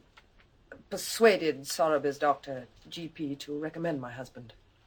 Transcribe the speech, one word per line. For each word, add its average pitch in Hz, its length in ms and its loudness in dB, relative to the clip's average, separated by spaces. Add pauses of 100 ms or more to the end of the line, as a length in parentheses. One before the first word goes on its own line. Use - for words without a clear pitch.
(920)
persuaded 165 760 4
Sowerby's 147 520 2
doctor, 139 480 0 (220)
G 165 200 -10
P, 143 280 -6
to 147 220 -8
recommend 156 420 -4
my 120 120 -10
husband. 123 400 -14 (340)